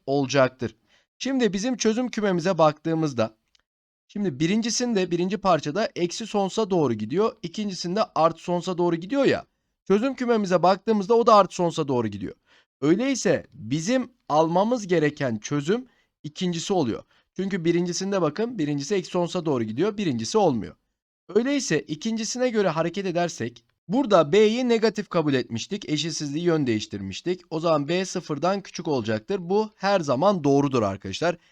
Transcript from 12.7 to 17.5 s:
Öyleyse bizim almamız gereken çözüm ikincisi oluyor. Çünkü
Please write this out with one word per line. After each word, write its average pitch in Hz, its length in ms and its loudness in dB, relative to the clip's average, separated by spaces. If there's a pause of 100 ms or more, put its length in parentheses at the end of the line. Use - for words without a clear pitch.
Öyleyse 196 720 2
bizim 165 580 -2 (180)
almamız 180 580 2
gereken 147 500 0
çözüm 151 480 -2 (380)
ikincisi 170 500 -4
oluyor. 131 300 -2 (320)
Çünkü 185 300 -4